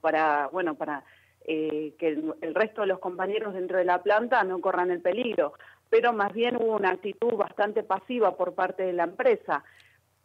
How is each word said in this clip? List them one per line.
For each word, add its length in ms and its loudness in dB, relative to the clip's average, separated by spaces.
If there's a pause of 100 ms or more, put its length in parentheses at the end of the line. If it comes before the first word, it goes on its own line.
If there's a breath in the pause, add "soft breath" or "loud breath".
para, 520 2
bueno, 240 -2
para, 260 -6 (420 soft breath)
eh, 540 -4
que 120 0
el, 220 -2 (100)
el 120 -6
resto 280 0
de 40 0
los 140 0
compañeros 540 -4
dentro 240 -4
de 60 4
la 200 2
planta 400 2
no 160 -2
corran 320 2
el 80 -2
peligro. 540 0 (340 loud breath)
Pero 240 4
más 200 0
bien 240 0
hubo 180 0
una 160 2
actitud 440 -2
bastante 500 -2
pasiva 520 0
por 180 -2
parte 280 -2
de 100 0
la 120 0
empresa. 580 0 (640 soft breath)